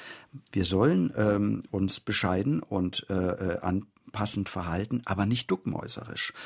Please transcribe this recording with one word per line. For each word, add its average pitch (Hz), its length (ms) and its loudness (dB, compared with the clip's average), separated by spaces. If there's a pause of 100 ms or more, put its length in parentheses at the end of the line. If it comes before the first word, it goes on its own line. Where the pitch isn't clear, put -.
(520)
wir 95 120 2
sollen, 135 520 4
ähm, 104 540 2
uns 95 300 0
bescheiden 104 600 2
und, 92 500 -2
äh, 98 40 0
äh, 90 460 0
anpassend 98 880 -4
verhalten, 95 580 -2
aber 98 200 0
nicht 120 240 0
duckmäuserisch - 840 -4 (140)